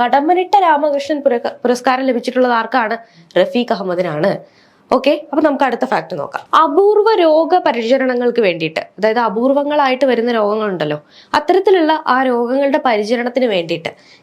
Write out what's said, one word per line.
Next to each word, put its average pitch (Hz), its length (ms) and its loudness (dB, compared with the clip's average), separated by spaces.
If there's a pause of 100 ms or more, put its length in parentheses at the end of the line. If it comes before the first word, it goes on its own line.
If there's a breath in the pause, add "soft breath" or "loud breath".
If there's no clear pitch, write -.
കടമ്മനിട്ട 349 560 2
രാമകൃഷ്ണൻ 294 600 0
പുരക-, 240 260 -2
പുരസ്കാരം 254 560 -2
ലഭിച്ചിട്ടുള്ളത് 247 480 -2
ആർക്കാണ്? 226 460 -2 (420 loud breath)
റഫീഖ് 233 340 0
അഹമ്മദിനാണ്. 175 640 -2 (540 soft breath)
ഓക്കെ, 277 300 0 (100)
അപ്പൊ 302 180 0
നമുക്ക് 277 140 -2
അടുത്ത 247 220 -2
ഫാക്ട് 170 340 -4
നോക്കാം. - 440 -2
അപൂർവ 403 580 2
രോഗ 320 360 4
പരിചരണങ്ങൾക്ക് 247 840 0
വേണ്ടിയിട്ട്, 165 380 -2
അതായത് 220 400 -2
അപൂർവങ്ങളായിട്ട് 269 840 0
വരുന്ന 240 260 0
രോഗങ്ങളുണ്ടല്ലോ, 202 720 -2 (320 soft breath)
അത്തരത്തിലുള്ള 330 760 2
ആ 254 160 2
രോഗങ്ങളുടെ 262 600 0
പരിചരണത്തിന് 240 600 -2
വേണ്ടിയിട്ട് 170 440 -4 (340 soft breath)